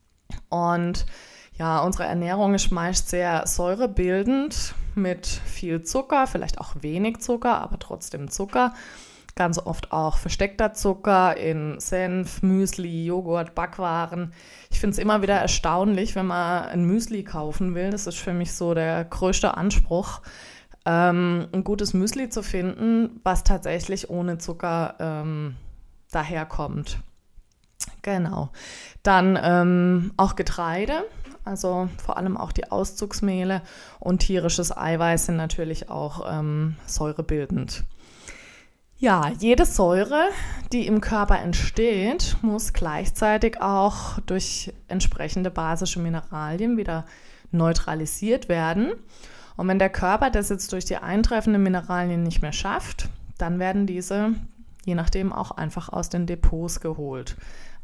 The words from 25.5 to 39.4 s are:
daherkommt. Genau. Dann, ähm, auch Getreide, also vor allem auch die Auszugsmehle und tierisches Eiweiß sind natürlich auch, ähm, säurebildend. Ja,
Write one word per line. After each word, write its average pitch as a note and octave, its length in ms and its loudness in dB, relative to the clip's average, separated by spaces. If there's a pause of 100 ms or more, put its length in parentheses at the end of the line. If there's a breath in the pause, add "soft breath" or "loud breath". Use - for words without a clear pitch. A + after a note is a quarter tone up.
daherkommt. D3+ 880 -4 (1040)
Genau. F3+ 480 -2 (520 loud breath)
Dann, F#3+ 400 6
ähm, F3+ 760 4
auch G3 180 4
Getreide, F#3 680 -2 (400 loud breath)
also F#3 440 -2 (160)
vor - 140 -2
allem F#3 180 0
auch - 160 -6
die - 180 -2
Auszugsmehle F#3+ 920 -2 (360 loud breath)
und F#3 200 2
tierisches E3+ 580 2
Eiweiß E3 500 2
sind E3+ 100 0
natürlich D#3+ 520 -4
auch, D3 420 -6
ähm, D#3 540 -2
säurebildend. D3+ 1000 -2 (1120 loud breath)
Ja, F#3 440 4